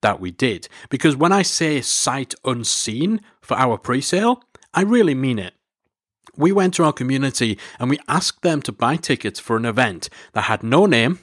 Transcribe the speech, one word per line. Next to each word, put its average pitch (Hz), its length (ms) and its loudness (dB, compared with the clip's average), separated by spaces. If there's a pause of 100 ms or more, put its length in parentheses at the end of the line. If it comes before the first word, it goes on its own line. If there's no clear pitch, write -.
that 98 180 0
we 92 140 -2
did. 110 360 -4 (200)
Because 139 260 2
when 160 160 2
I 196 120 4
say 151 400 -2
sight - 520 -4 (100)
unseen 127 760 -4 (200)
for - 160 -4
our 127 220 0
pre-sale, 190 640 -2 (320)
I - 80 4
really 202 320 2
mean 131 240 -2
it. 92 160 -10 (840)
We 156 140 4
went 185 240 2
to - 100 2
our 151 80 4
community 127 680 -2 (180)
and 127 100 -2
we 143 200 0
asked - 340 -2
them 156 200 2
to - 100 -8
buy 120 240 0
tickets 123 420 -4
for - 180 -2
an 113 100 -2
event 110 420 -2 (240)
that 104 100 -2
had 113 220 -2
no 123 220 4
name 135 360 4